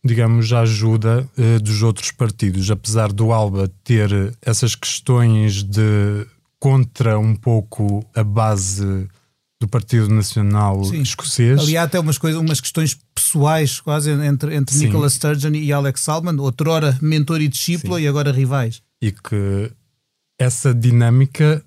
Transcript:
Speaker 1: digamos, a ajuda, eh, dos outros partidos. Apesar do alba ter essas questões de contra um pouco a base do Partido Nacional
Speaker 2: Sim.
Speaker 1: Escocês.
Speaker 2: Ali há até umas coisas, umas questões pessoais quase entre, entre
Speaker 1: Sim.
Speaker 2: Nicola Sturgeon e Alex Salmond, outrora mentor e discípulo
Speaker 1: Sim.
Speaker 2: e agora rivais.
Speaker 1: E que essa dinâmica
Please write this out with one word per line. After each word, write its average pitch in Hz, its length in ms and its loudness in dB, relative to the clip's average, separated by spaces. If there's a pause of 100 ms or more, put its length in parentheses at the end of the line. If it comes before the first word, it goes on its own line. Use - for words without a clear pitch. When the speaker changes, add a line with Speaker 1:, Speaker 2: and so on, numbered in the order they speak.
Speaker 1:
digamos, 117 500 2
a 120 80 2
ajuda, 113 640 2 (100)
eh, 117 220 4
dos 107 240 0
outros 113 280 -2
partidos. 98 600 -2
Apesar 107 400 -2
do 110 220 0
alba 98 360 0 (140)
ter 107 260 2 (320)
essas 113 340 -2
questões 110 880 0
de 104 640 0 (320)
contra 123 640 2
um 110 160 2
pouco 104 720 -2 (100)
a 113 80 0
base 98 840 -2 (540)
do 117 60 -2
Partido 113 400 0
Nacional 101 760 0
Speaker 2:
Sim. 151 160 -4
Speaker 1:
Escocês. 127 580 0
Speaker 2:
Ali 151 160 0
há 165 80 0
até 170 160 -2
umas 156 180 0
coisas, 160 220 -2
umas 160 220 0
questões - 360 -4 (160)
pessoais 151 680 0
quase 151 300 -2
entre, 147 440 -2
entre 139 180 -2
Speaker 1:
Sim. 143 120 2
Speaker 2:
Nicola 143 240 2
Sturgeon 151 420 -2
e 151 220 -2
Alex 139 260 -2
Salmond, 160 400 -2
outrora 147 640 0
mentor 156 400 0
e 151 80 0
discípulo 175 480 -4
Speaker 1:
Sim. 165 60 -2
Speaker 2:
e 147 40 0
agora 143 240 0
rivais. 127 500 -2 (200)
Speaker 1:
E 107 100 0
que 98 600 -4 (680)
essa 127 360 0
dinâmica 123 920 2